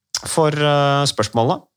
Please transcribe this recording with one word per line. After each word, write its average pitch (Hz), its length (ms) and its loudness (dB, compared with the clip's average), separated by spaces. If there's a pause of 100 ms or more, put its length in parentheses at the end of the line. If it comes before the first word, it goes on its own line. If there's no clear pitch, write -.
(260)
for, 156 260 2
eh, 143 540 0
spørsmålene. 117 560 -2 (140)